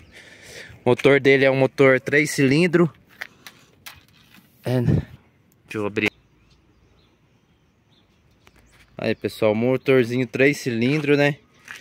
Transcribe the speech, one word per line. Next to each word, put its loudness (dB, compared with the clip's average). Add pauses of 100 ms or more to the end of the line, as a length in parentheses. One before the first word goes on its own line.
(840)
O 0
motor 4
dele 4
é 2
um -2
motor 2
três -2
cilindros. 2 (1700)
É, -2
deixa 0 (680)
eu -6
abrir. -2 (3000)
Aí, -6
pessoal, -4
motorzinho -2
três 0
cilindros, -2
né? 0 (440)